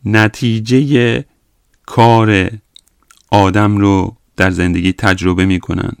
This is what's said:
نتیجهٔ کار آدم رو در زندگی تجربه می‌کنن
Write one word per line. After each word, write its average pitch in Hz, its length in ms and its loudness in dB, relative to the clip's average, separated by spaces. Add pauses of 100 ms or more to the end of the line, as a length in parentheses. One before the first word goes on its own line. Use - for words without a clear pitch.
نتیجهٔ 120 1200 0 (600)
کار 110 640 2 (800)
آدم 104 460 2
رو 98 400 0 (200)
در 92 140 0
زندگی 87 420 -2
تجربه 90 520 -2
می‌کنن 92 540 -4